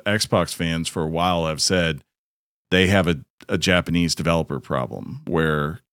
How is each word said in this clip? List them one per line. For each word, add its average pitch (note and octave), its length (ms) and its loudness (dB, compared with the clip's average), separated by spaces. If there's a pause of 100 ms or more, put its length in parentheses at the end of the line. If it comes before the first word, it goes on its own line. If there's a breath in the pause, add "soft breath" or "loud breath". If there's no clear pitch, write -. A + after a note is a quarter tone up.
Xbox G#2 480 0
fans E2 340 -2
for F2 140 -4
a D#2 60 -2
while E2+ 380 0
have D#2 140 -4
said E2+ 420 0 (680)
they F#2 160 6
have F#2 220 4
a, D#2+ 100 0 (300)
a G2 100 0
Japanese E2+ 560 2
developer D#2+ 460 -2
problem C2 680 -6
where D#2 540 0 (120)